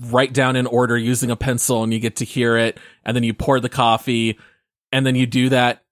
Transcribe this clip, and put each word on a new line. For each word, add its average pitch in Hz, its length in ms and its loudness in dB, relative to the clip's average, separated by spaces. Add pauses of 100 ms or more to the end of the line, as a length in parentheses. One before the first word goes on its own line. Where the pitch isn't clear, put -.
write 127 240 2
down 131 240 2
an 127 100 0
order 120 300 2
using 120 340 -2
a 113 60 -4
pencil 120 440 -2
and 113 120 -2
you 113 60 -2
get 113 180 -4
to 117 80 -6
hear 117 320 0
it, 113 200 0 (280)
and 113 100 -4
then 123 80 0
you 113 100 0
pour 131 280 0
the 123 80 -4
coffee, 113 680 0 (540)
and 135 140 0
then 127 100 0
you 127 100 2
do 127 240 0
that 123 320 2 (100)